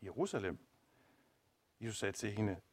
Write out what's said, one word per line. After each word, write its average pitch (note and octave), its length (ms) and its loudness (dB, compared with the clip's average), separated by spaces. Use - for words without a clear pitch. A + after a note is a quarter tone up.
Jerusalem." G2+ 580 0
Jesus A2 160 -4
sagde G2+ 140 2
til G#2 200 -2
hende, G2+ 280 2